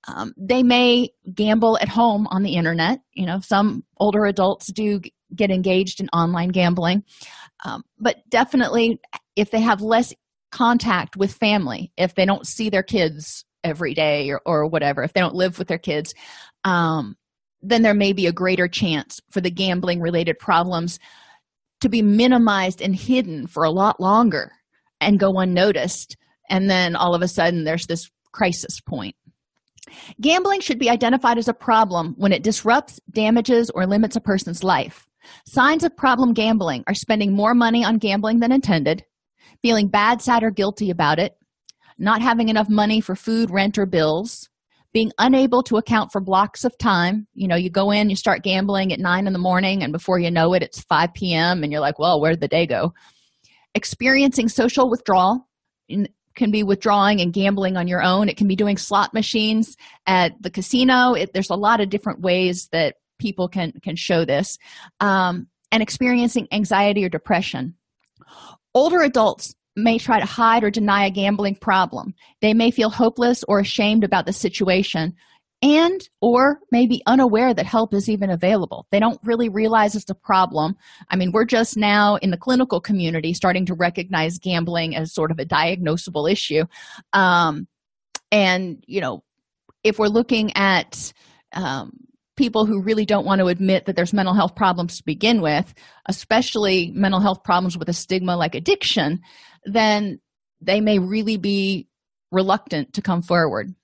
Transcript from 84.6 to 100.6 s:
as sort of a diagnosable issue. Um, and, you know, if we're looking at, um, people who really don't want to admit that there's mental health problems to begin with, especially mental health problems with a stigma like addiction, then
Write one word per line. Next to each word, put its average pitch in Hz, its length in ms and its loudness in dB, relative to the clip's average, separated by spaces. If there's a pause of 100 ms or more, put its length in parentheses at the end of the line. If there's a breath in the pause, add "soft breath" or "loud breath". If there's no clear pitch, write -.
as 160 180 -6
sort 160 180 -2
of 160 80 -6
a - 60 -6
diagnosable 165 840 -2
issue. 160 320 0 (480 loud breath)
Um, 175 560 2 (640)
and, 185 560 0
you 180 140 -4
know, 123 220 -8 (600)
if 214 160 0
we're 208 80 2
looking 220 480 0
at, 190 560 -2 (420 soft breath)
um, 135 380 -8 (460)
people 220 280 2
who 208 160 -2
really 214 240 0
don't 202 200 0
want 196 140 2
to 185 80 2
admit 185 380 0
that 185 120 -4
there's 175 160 0
mental 185 200 0
health 202 220 2
problems 175 420 0
to - 60 -18
begin 208 380 0
with, 151 320 -2 (320 soft breath)
especially 196 880 0
mental 190 240 0
health 196 240 0
problems 180 340 0
with 160 120 -8
a 175 40 -2
stigma 180 440 -4
like 165 180 -2
addiction, 175 640 -2 (460 soft breath)
then 208 540 0 (420)